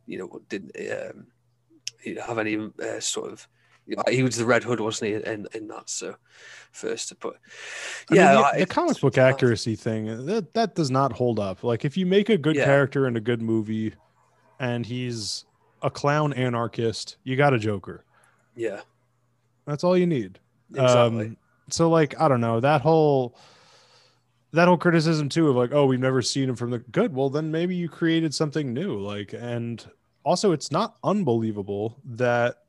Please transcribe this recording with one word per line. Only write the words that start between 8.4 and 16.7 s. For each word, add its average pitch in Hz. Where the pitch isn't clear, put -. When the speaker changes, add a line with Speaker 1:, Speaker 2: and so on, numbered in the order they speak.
Speaker 1:
like, 135
Speaker 2:
the 180
comic 320
book 135
accuracy 123
thing, 110
that, 202
that 220
does 151
not 135
hold 120
up. 95
Like, 120
if 139
you 190
make 196
a 226
good 156
Speaker 1:
Yeah. 131
Speaker 2:
character 139
in 117
a 113
good 117
movie, 110
and 120
he's 117
a 143
clown 147
anarchist, 117